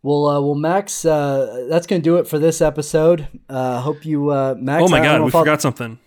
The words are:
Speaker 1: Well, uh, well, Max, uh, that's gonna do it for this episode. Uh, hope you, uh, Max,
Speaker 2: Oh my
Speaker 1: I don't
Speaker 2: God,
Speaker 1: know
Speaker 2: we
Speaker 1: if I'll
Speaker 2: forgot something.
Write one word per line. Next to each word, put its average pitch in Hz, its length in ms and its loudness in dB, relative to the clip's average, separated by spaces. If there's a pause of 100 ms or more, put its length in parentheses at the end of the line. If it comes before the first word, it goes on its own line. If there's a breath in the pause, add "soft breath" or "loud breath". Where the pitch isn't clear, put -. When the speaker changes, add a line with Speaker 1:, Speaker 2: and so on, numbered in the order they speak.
Speaker 1:
Well, 147 240 0
uh, 143 160 2
well, 143 120 0
Max, 170 520 -2
uh, 135 640 -2
that's 170 160 0
gonna 175 160 0
do 165 160 2
it - 100 -2
for 156 100 -4
this 160 220 0
episode. 156 680 2 (220)
Uh, 127 320 -4
hope 147 240 -6
you, 147 260 -2
uh, 135 280 0
Max, 143 260 0
Speaker 2:
Oh 185 40 4
my 180 100 4
Speaker 1:
I - 20 2
don't 156 120 2
Speaker 2:
God, 139 60 4
Speaker 1:
know 113 60 2
Speaker 2:
we 127 40 0
Speaker 1:
if 123 60 0
I'll 165 80 6
Speaker 2:
forgot 151 200 2
something. 120 440 -4